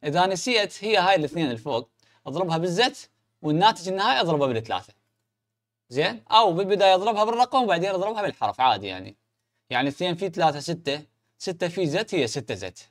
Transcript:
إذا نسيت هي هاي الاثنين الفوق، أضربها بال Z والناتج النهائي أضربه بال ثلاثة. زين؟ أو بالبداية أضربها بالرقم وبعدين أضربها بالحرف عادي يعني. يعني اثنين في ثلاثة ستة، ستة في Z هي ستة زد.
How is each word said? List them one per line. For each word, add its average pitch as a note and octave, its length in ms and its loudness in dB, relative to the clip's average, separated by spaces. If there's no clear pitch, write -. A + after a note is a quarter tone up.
إذا E3+ 180 2
نسيت G3+ 580 -2
هي G#3+ 140 2
هاي F#3+ 180 4
الاثنين D3+ 360 -2
الفوق، A#2+ 380 -6
أضربها E3 300 -4
بال E3+ 180 -2
Z A#3+ 220 0
والناتج E3 460 2
النهائي G#3 340 0
أضربه D3+ 260 0
بال A2+ 160 -2
ثلاثة. F#2+ 300 -8
زين؟ E3+ 420 -4
أو A3 220 6
بالبداية F#3+ 420 4
أضربها G#3 280 0
بالرقم A#3+ 400 2
وبعدين F#3 260 0
أضربها G3+ 320 -4
بالحرف B2+ 400 -4
عادي G#2+ 260 2
يعني. F#2+ 280 -10
يعني B2+ 200 0
اثنين F3 260 -4
في F#3 140 -6
ثلاثة D#3 300 0
ستة، D3 460 -6
ستة F3+ 300 -6
في E3+ 240 -2
Z G3+ 220 -4
هي D3 140 2
ستة A2+ 280 -6
زد. F#2+ 240 -12